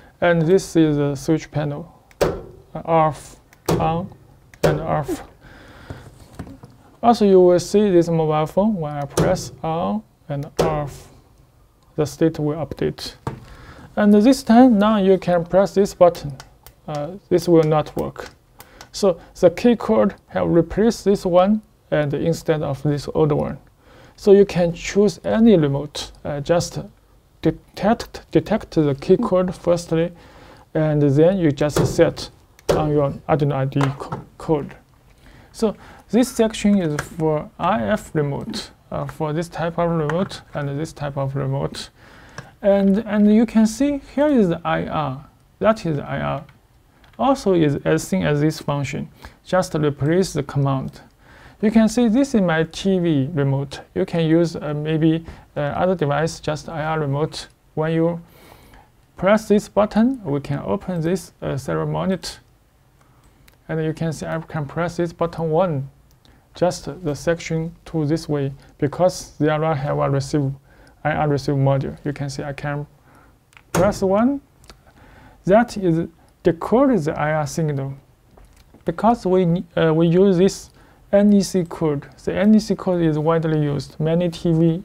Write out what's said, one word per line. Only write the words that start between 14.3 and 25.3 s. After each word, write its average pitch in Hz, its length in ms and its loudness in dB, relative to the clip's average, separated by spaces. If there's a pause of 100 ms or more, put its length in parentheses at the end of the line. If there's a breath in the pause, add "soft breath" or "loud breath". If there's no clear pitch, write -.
time, 240 340 6
now 214 200 2
you 190 200 4
can 175 280 0
press 185 280 2
this 196 200 2
button. 170 420 2 (500)
Uh, 147 260 -8 (180)
this 180 180 0
will 165 160 6
not 156 320 0
work. 139 340 -8 (640 loud breath)
So 180 300 0 (180 loud breath)
the 180 100 6
key 220 280 2
code 214 380 0 (120)
have 185 220 -2
replaced 170 560 0
this 196 200 0
one 190 360 4 (300)
and 151 220 0
instead 160 480 -2
of 139 220 -6
this 147 320 -2
old 156 160 2
one. 143 260 -2 (580 soft breath)
So - 180 4
you 196 120 8
can 175 280 0
choose 196 500 0
any 214 340 4